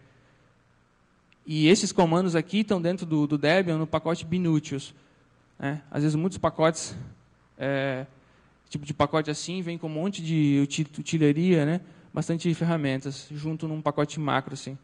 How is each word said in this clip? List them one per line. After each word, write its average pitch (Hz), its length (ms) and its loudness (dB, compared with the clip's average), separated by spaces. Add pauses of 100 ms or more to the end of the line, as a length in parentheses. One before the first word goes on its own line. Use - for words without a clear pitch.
(1400)
E 151 240 2
esses 202 240 6
comandos 170 440 4
aqui 165 240 0
estão 208 220 0
dentro 175 240 -2
do, 156 200 0
do 147 120 0
Debian 165 400 2
no 160 100 -2
pacote 165 360 -2
Binutius, 160 720 -2 (640)
né? 143 320 -6
Às 147 140 -2
vezes 156 120 2
muitos 175 220 -2
pacotes, 160 580 0 (600)
é, 135 480 -2 (640)
tipo 147 160 -8
de 147 80 -6
pacote 151 380 0
assim, 175 300 -6
vem 170 160 -6
com 165 100 -8
um - 20 -6
monte 175 320 -4
de 151 400 2
uti-, 143 260 -2 (120)
utileria, 156 640 2
né? 170 160 0 (320)
Bastante 165 400 0
ferramentas, 143 800 -2
junto 156 360 -6
num 156 140 -6
pacote 147 380 0
macro, 139 340 -2
assim, 139 300 -12